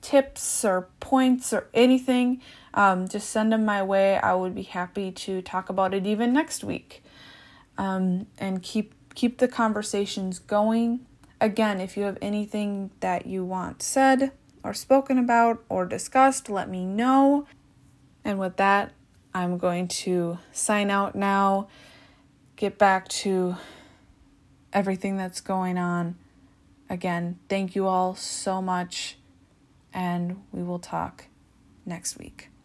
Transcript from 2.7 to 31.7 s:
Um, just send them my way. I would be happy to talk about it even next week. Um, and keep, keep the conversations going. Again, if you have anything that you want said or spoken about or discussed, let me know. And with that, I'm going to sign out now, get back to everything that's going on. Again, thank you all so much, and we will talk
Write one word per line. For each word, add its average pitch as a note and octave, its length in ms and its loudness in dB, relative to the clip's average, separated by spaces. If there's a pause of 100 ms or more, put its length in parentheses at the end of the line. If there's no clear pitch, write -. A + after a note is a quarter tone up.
Um, F#3+ 360 4
just G3+ 220 -8
send A3 220 2
them A3 120 2
my G3+ 180 0
way. G3 340 4
I - 180 2
would F#3 200 -2
be G3 80 -8
happy F#3 480 -8
to F#3 320 -8
talk F#3 260 -8
about F#3+ 240 0
it F#3+ 140 -2
even G#3+ 260 0
next D#4 300 0
week. - 400 -10 (720)
Um, F#3+ 500 -2 (120)
and F#3+ 240 -6
keep, - 320 -6 (200)
keep - 240 0
the B3 100 4
conversations G3+ 920 -2
going. A3+ 680 0 (340)
Again, G#3 400 0
if F#3+ 160 -8
you G3+ 80 -2
have G3 180 -4
anything G3+ 680 -4 (100)
that F#3 260 -2
you F#3 180 -4
want F3+ 380 -8
said C4+ 500 4 (300)
or G#3 100 -6
spoken C4+ 460 2
about A#3 500 2
or F#3 160 -2
discussed, - 640 2
let G3+ 200 -4
me F#3 160 -6
know. C4+ 600 4 (800)
And G3+ 140 -4
with F#3 180 -4
that, G3 360 2 (400)
I'm F3+ 260 -2
going F3+ 300 -2
to F3 500 -2 (140)
sign G#3 380 0
out G3 240 0
now, G3 540 2 (880)
get G3 220 -4
back F#3+ 300 4
to F#3 480 0 (1160)
everything G3 440 0
that's F#3 240 -6
going F#3 380 -2
on. F3 380 -2 (720)
Again, F3 500 -4 (100)
thank G3 280 -2
you G3 100 0
all F#3 300 0
so - 440 -6
much, F3+ 560 -4 (760)
and F3+ 480 -4 (100)
we F3+ 100 -6
will F3 180 -6
talk E3+ 460 -8 (600)